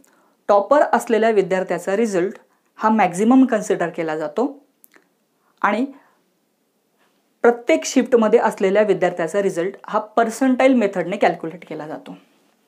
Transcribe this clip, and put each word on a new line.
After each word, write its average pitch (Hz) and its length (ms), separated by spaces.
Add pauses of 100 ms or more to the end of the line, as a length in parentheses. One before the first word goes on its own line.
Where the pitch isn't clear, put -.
(480)
टॉपर 214 340 (100)
असलेल्या 226 380
विद्यार्थ्याचा 185 640
रिझल्ट 202 380 (420)
हा 220 120
मॅक्झिमम 220 560
कन्सिडर 190 440
केला 160 280
जातो 185 480 (960)
आणि 214 240 (1600)
प्रत्येक 311 420
शिफ्टमध्ये 233 540
असलेल्या 202 440
विद्यार्थ्याचा 175 600
रिझल्ट 180 320 (120)
हा 190 120
पर्सेंटाइल 254 760
मेथडने 196 420
कॅल्क्युलेट 170 520
केला 156 180
जातो. 156 300 (520)